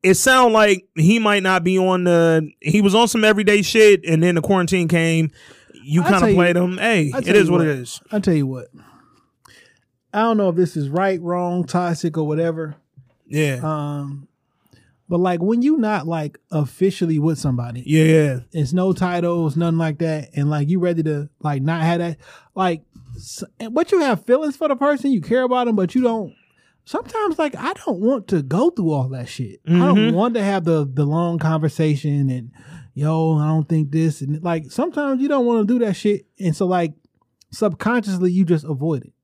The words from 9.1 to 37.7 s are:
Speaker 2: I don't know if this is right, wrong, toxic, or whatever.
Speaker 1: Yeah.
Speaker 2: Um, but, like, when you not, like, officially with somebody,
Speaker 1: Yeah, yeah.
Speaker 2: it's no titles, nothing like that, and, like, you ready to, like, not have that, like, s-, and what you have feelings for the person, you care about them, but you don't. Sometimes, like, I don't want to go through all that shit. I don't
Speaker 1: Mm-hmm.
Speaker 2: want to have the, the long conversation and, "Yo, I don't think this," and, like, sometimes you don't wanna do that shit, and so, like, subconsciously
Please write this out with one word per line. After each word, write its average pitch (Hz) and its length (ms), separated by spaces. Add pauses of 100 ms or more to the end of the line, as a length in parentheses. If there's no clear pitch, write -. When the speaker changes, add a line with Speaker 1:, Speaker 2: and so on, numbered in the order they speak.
Speaker 2:
I 208 60
don't 226 160
know 196 140
if 165 60
this 180 200
is 143 120
right, 185 320
wrong, 175 440
toxic, 170 520
or 156 100
whatever. 160 500 (500)
Speaker 1:
Yeah. 143 360
Speaker 2:
Um, 147 680 (800)
but, 175 120
like, 180 200
when 226 220
you 302 160
not, 208 280
like, 160 320 (120)
officially 165 680
with 156 200
somebody, 120 480
Speaker 1:
Yeah, 156 180
yeah. 151 360 (120)
Speaker 2:
it's 147 200
no 185 200
titles, 175 640
nothing 165 220
like 160 200
that, 156 360
and, 143 160
like, 147 180
you 185 120
ready 170 240
to, 147 240 (120)
like, 143 220
not 160 200
have 170 180
that, 170 180 (360)
like, 180 280 (340)
s-, - 260 (160)
and 226 160
what 330 160
you 370 100
have 254 260
feelings 285 300
for 311 120
the 277 80
person, 277 340
you 220 120
care 247 200
about 247 240
them, 226 100
but 185 180
you 254 80
don't. 220 320 (500)
Sometimes, 415 540
like, 302 180
I 311 160 (120)
don't 196 160
want 226 280
to 165 140
go 180 280
through 170 220
all 131 180
that 123 180
shit. - 380
I 156 60
don't 180 240
Speaker 1:
Mm-hmm. 220 200
Speaker 2:
want 233 180
to 214 80
have 196 220
the, 156 260
the 143 140
long 170 340
conversation 151 920
and, 127 200 (440)
"Yo, 160 420
I 151 120
don't 160 200
think 156 220
this," 160 320
and, 151 200
like, 165 280
sometimes 277 520
you 285 60
don't 269 180
wanna 233 180
do 240 160
that 214 160
shit, 208 300 (120)
and 175 180
so, 190 100
like, 175 260 (580)
subconsciously 202 840